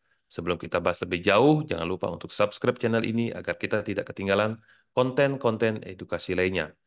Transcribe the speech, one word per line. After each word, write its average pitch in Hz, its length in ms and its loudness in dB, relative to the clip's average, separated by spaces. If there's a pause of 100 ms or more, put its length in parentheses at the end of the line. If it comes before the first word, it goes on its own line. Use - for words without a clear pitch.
(320)
Sebelum 87 240 -2
kita 85 240 -4
bahas 87 240 -2
lebih 90 160 -2
jauh, 131 480 4
jangan 82 160 -4
lupa 90 260 -4
untuk 87 220 -10
subscribe - 480 0
channel 113 240 0
ini 113 260 -2
agar 87 300 -6
kita 104 240 -2
tidak 95 260 -4
ketinggalan 101 460 0 (400)
konten-konten 127 880 2
edukasi 92 500 -8
lainnya. 90 380 0 (160)